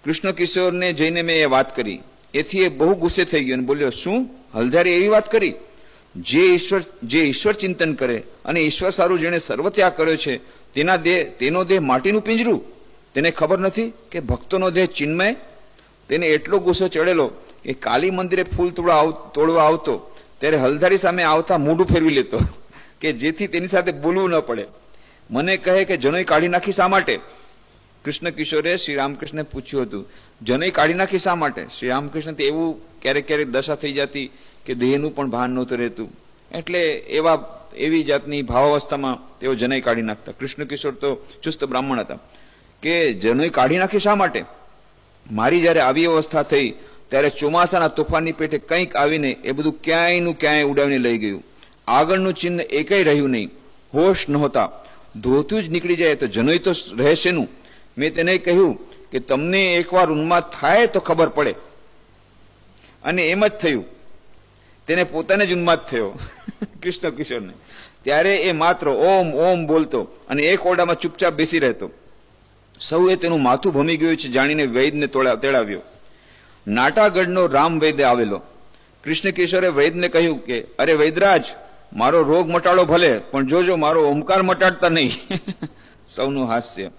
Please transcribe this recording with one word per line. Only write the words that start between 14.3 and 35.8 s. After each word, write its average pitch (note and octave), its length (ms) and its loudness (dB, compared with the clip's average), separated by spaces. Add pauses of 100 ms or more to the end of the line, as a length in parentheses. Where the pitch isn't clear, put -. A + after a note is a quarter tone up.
દેહ F3+ 160 2
ચિન્મય?" E3+ 500 -2 (760)
તેને E3 180 0
એટલો D#3 320 0
ગુસ્સો F3+ 280 0
ચડેલો D#3+ 440 0 (320)
કે C3 100 -6
કાલી C3 380 0
મંદિરે F3+ 320 -2
ફૂલ F3+ 260 -2
તોડવા F3 260 2
આવ-, D#3 380 0
તોડવા D#3+ 300 4
આવતો D#3 520 0 (240)
ત્યારે D3+ 180 2
હલધારી D3+ 400 2
સામે F3+ 260 0
આવતા E3 340 2
મોઢું D#3+ 300 2
ફેરવી E3 220 4
લેતો B2 300 0 (300)
<laughs> - 320 -20
કે D#3 100 -2
જેથી D#3 360 -4
તેની E3+ 200 -4
સાથે F3+ 240 0
બોલવું E3+ 380 0
ન D#3+ 100 2
પડે. A#2 280 -6 (640)
મને E3+ 260 0
કહે F#3 280 2
કે, - 120 -2
"જનોઈ D3 260 0
કાઢી E3 240 2
નાખી F3 240 0
શા F#3 160 2
માટે?" F#3 320 0 (840)
કૃષ્ણ D3 240 -6
કિશોરે D#3 480 -2
શ્રી D3 180 -6
રામકૃષ્ણને C#3+ 480 -6
પૂછ્યું C#3 400 -6
હતું, G2+ 220 -8 (360)
"જનોઈ C3+ 300 0
કાઢી D#3 220 2
નાખી F#3+ 260 -2
શા F3+ 160 0
માટે?" C#3+ 300 -4 (140)
શ્રી B2+ 100 -6
રામકૃષ્ણ D3 420 -6
તો D#3 120 -6
એવું D#3 580 -4
ક્યારેક C3+ 260 -2
ક્યારેક D3+ 200 -2
દશા C3+ 280 -2
થઈ C#3+ 180 -8
જતી C#3 380 -4 (340)
કે C3 80 -6
દેહનું C#3 420 0
પણ C#3 140 -4
ભાન B2 200 -2
નહોતું B2+ 280 -4
રહેતું. A#2 340 -6 (400)